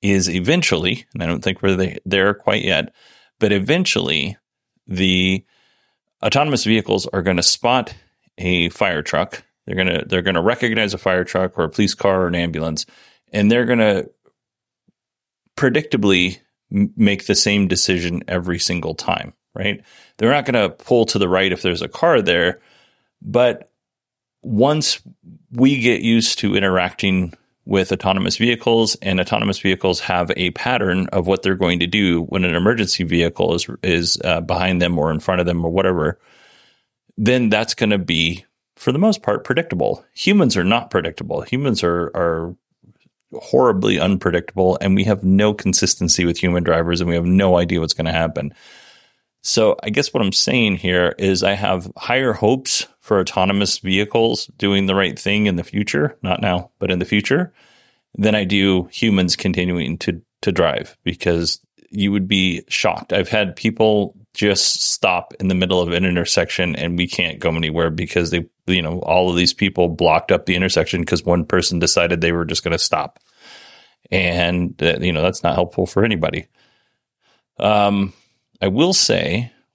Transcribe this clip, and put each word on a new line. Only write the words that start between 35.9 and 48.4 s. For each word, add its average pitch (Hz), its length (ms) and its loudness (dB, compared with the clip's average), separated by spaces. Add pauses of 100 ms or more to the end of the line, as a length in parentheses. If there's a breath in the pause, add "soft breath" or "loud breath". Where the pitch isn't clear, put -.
then 120 320 2
that's 107 260 0
gonna 104 240 0
be, 82 440 0 (320)
for - 160 -2
the 131 60 0
most 202 240 2
part, - 220 -2
predictable. 92 600 -2 (120)
Humans 170 420 2
are 87 60 2
not 113 260 0
predictable. 82 520 -4
Humans 127 420 -4
are, 85 320 0
are 85 400 -2 (800)
horribly 104 640 2
unpredictable, 92 840 0
and 95 140 2
we 98 80 2
have 101 200 0
no 98 300 4
consistency 92 720 0
with 85 160 -2
human 87 220 0
drivers, 85 360 0
and 85 80 -2
we 85 80 0
have 85 100 0
no 92 320 4
idea 87 220 0
what's 80 140 -2
gonna 82 180 -4
happen. 80 440 -2 (840 soft breath)